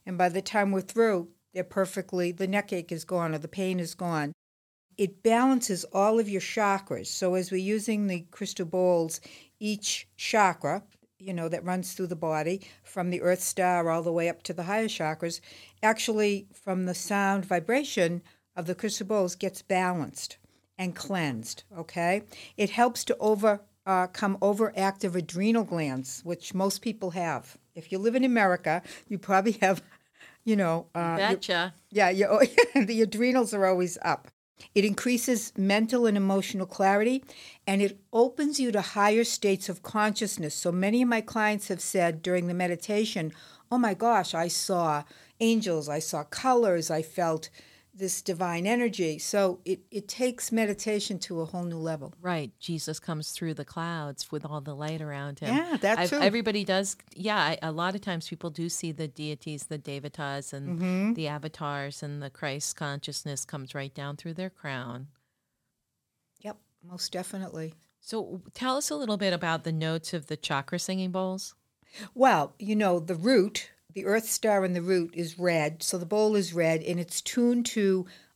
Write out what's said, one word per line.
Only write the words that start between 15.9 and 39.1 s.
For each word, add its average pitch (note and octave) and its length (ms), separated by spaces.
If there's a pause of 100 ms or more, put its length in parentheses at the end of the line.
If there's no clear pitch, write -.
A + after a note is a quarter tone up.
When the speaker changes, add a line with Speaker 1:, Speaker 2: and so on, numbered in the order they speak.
Speaker 1:
from F#3 320
the F3+ 80
sound G3 520
vibration F3+ 760 (340)
of E3+ 120
the F3+ 80
crystal G3+ 320
bowls F#3+ 260
gets - 300
balanced F3+ 720 (400)
and F3+ 180
cleansed, C#3+ 680 (120)
okay? F3 460 (360)
It G3+ 120
helps A#3+ 360
to - 120
over, G#3 440 (240)
uh, F#3 220
come G3 320
overactive G3 760
adrenal G3 480
glands, C#3+ 600
which F3 280
most G3 280
people G3+ 300
have. D#3+ 460 (180)
If D#3+ 180
you F#3+ 60
live A3+ 160
in C4 100
America, F#3 560 (260)
you G3+ 100
probably G3 440
have, F#3+ 200 (640)
you A3 120
know, E3 400
uh, E3 240
your G3+ 100
Speaker 2:
Betcha. F#3 440 (180)
Speaker 1:
yeah, F#3+ 180
your, G3+ 340 (180)
<laughs> A#4+ 140
the A3+ 260
adrenals A#3+ 520
are G3 120
always F3+ 380
up. - 240 (460)
It G3+ 120
increases B3 720
mental A3 480
and G#3 100
emotional G3 500
clarity, G3+ 600 (420)
and G3 140
it G3 180 (140)
opens C#4 440
you B3 140
to G3+ 80
higher G#3+ 460